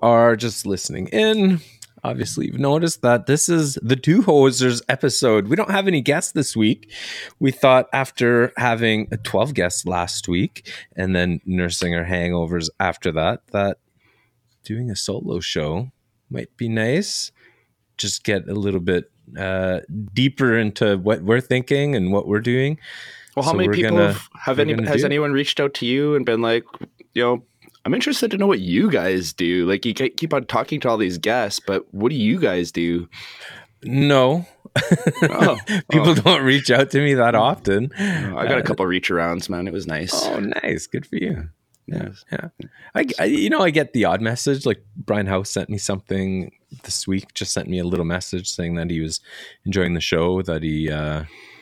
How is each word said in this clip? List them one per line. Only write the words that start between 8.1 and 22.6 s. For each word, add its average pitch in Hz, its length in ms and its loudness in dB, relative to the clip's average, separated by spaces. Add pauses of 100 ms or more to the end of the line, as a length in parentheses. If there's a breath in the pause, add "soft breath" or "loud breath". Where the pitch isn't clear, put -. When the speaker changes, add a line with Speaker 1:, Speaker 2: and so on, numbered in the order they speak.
Speaker 1:
having 113 520 2 (160)
twelve 117 300 0
guests 90 300 -2
last 87 440 -4
week - 440 -2 (220 loud breath)
and 92 220 0
then 87 280 0
nursing 90 520 -2
our 85 80 -2
hangovers 87 640 -2 (100)
after 92 340 -2
that, 82 360 0
that 101 300 -2 (840)
doing 113 300 -6
a 98 40 -6
solo - 440 -6
show 85 500 -4 (400)
might - 260 -10
be 117 120 -6
nice. 113 640 -2 (640 soft breath)
Just - 260 -6
get 101 260 0
a 98 60 -4
little 98 260 -2
bit, 87 300 -2 (260)
uh, 92 440 -2 (340)
deeper 127 420 2
into 107 420 2
what 92 240 0
we're 113 180 2
thinking 139 560 0
and 92 160 2
what 101 160 0
we're 104 120 2
doing. 131 380 0 (580 loud breath)